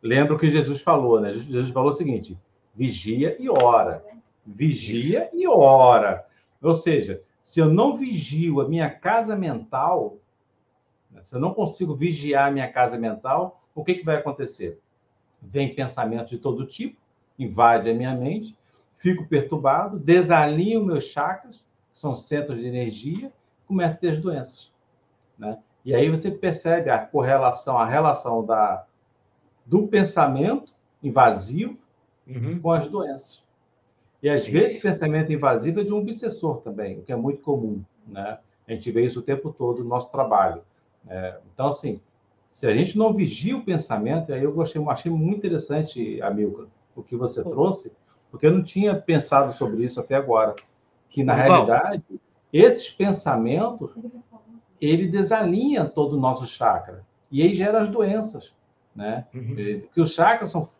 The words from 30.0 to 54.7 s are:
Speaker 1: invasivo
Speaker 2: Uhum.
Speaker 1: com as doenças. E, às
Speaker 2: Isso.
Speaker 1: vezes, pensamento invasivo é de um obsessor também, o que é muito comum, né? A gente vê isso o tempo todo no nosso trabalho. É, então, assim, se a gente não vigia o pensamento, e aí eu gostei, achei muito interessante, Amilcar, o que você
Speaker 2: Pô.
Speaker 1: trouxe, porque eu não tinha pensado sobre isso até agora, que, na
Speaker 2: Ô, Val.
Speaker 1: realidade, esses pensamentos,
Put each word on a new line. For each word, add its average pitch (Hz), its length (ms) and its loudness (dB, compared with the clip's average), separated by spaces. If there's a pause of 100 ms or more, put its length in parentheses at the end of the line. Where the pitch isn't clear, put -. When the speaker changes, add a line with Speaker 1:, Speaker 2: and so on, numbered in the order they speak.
Speaker 1:
invasivo 127 760 2 (520)
Speaker 2:
Uhum. 139 300 -6
Speaker 1:
com 165 100 -2
as 156 180 0
doenças. 151 560 -10 (800)
E, 139 60 0
às 143 140 2
Speaker 2:
Isso. 104 80 -10
Speaker 1:
vezes, 170 320 2
pensamento 156 500 0
invasivo 139 480 0
é 202 40 0
de 202 80 -4
um 208 60 -2
obsessor 208 640 -6
também, 101 360 -10
o - 40 -16
que - 100 -14
é 120 40 -4
muito 139 260 -4
comum, 113 400 -4 (240)
né? 104 320 -12 (300)
A 113 40 -10
gente 113 200 -8
vê 117 120 2
isso 123 160 -4
o - 20 -8
tempo 139 300 -6
todo 120 300 -4
no 117 60 -8
nosso 120 240 -4
trabalho. 110 500 0 (460)
É, 92 300 -10 (140)
então, 131 160 -2
assim, 139 320 -6 (520)
se - 140 -8
a 107 80 2
gente 180 240 0
não 220 140 4
vigia 196 440 -2
o - 80 -8
pensamento, 147 640 -2
e 139 40 -6
aí 131 100 -2
eu 151 80 0
gostei, 160 360 -4
achei 143 220 -4
muito 165 280 0
interessante, 151 840 -4
Amilcar, 104 440 -4 (280)
o - 80 -16
que - 140 -10
você 120 260 -4
Speaker 2:
Pô. 175 80 -8
Speaker 1:
trouxe, 185 420 -2 (380)
porque 135 160 0
eu 160 60 8
não 185 100 2
tinha 196 320 0
pensado 139 580 2
sobre 110 320 -4
isso 123 140 -6
até 127 160 -4
agora, 110 400 2 (540)
que, 135 160 -4
na 127 100 2
Speaker 2:
Ô, - 20 4
Val. 139 300 6
Speaker 1:
realidade, 156 360 0 (500)
esses - 380 6
pensamentos, 185 1040 -2 (880)